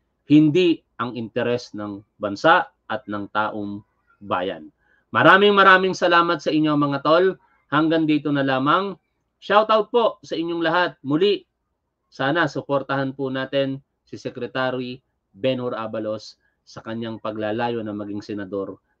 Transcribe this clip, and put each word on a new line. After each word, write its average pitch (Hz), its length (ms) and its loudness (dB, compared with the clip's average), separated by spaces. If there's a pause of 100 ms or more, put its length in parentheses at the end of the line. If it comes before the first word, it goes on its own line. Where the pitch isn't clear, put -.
(260)
hindi 156 560 4 (160)
ang 120 160 -6
interes 120 640 -4
ng 104 240 -10 (160)
bansa 160 560 2 (160)
at 110 160 -8
ng 101 240 -8
taong 104 560 -6 (320)
bayan. 92 560 -6 (400)
Maraming 190 400 6
maraming 190 400 6
salamat 170 480 2
sa - 80 -4
inyo 156 240 2
mga 143 320 0
tol. 175 320 4 (320)
Hanggang 160 400 2
dito 151 240 0
na 139 80 0
lamang. 147 560 0 (400)
Shoutout 214 560 2
po 233 320 2
sa - 80 -10
inyong 170 320 -4
lahat. 165 400 0
Muli, 170 400 2 (640)
sana 147 400 0
suportahan 135 640 -4
po 135 160 -6
natin 135 480 -2 (240)
si - 160 -18
Secretary 123 800 -6 (320)
Ben 127 320 -4
Hur 123 160 -6
Abalos 110 640 -8 (240)
sa - 160 -20
kanyang 113 400 -10
paglalayo 110 640 -4
na 107 80 -6
maging 104 320 -8
senador 98 560 -8 (180)